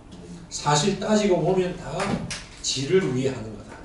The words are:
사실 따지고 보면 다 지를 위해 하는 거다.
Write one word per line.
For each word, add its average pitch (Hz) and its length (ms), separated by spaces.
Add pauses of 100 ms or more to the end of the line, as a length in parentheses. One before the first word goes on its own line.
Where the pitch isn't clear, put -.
(480)
사실 156 500
따지고 208 420
보면 180 340
다 - 220 (640)
지를 143 540
위해 127 180
하는 110 240
거다. - 280